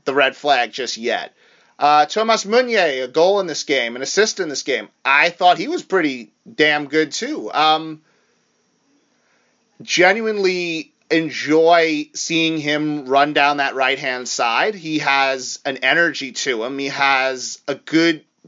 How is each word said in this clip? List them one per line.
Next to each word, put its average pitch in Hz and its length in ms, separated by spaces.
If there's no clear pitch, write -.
the 139 80
red 131 240
flag 127 340
just - 240
yet. 110 400
Uh, 151 280
Thomas 220 400
Meunier, 202 580
a 127 60
goal 180 320
in 185 60
this 147 180
game, 123 320
an 127 40
assist 196 380
in 175 80
this 135 160
game. 113 240
I 147 280
thought 175 260
he 190 100
was 330 160
pretty 143 480
damn 147 320
good 147 240
too. 233 400
Um, 156 500
genuinely 185 1120
enjoy 160 1040
seeing 160 440
him 147 480
run 139 280
down 143 240
that 135 180
right-hand 131 540
side. 135 460
He 156 240
has 135 640
an 135 120
energy 135 540
to 113 320
him. 139 160
He 139 80
has 135 800
a 143 80
good 160 480